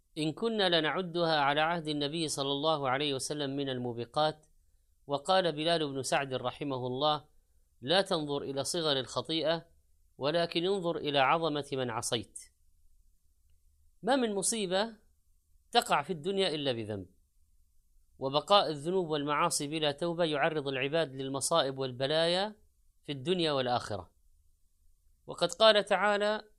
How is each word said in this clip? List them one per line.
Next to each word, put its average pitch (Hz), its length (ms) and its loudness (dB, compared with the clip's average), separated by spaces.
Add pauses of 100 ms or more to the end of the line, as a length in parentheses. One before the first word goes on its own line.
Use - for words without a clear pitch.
(180)
إن 156 140 -2
كنا 196 480 2
لنعدها 160 600 0
على 143 220 4
عهد 160 260 0
النبي 151 400 -2
صلى 139 240 -2
الله 143 380 0
عليه 139 240 0
وسلم 139 420 -4
من 139 140 -4
الموبقات". 123 760 -2 (600)
وقال 170 440 2
بلال 156 420 -2
بن 135 80 -4
سعد 139 320 -2
رحمه 127 540 -4
الله: 147 380 0 (560)
"لا 165 200 2
تنظر 151 400 -2
إلى 135 220 -4
صغر 156 360 0
الخطيئة، 160 680 -2 (520)
ولكن 170 480 0
انظر 175 320 0
إلى 143 220 0
عظمة 147 540 2
من 127 160 -2
عصيت". 113 500 -4 (1600)
ما 240 120 2
من 226 200 0
مصيبة 202 580 0 (760)
تقع 190 300 4
في 180 120 -6
الدنيا 180 420 -2
إلا 139 160 0
بذنب، 107 360 -4 (1120)
وبقاء 147 500 4
الذنوب 160 400 -2
والمعاصي 147 580 0
بلا 151 240 0
توبة 170 320 -2
يعرض 151 440 0
العباد 139 480 -2
للمصائب 135 600 0
والبلايا 160 800 -2 (500)
في 151 60 -8
الدنيا 156 400 0
والآخرة. 120 600 -2 (1160)
وقد 170 240 -2
قال 214 340 6
تعالى: 208 560 2 (180)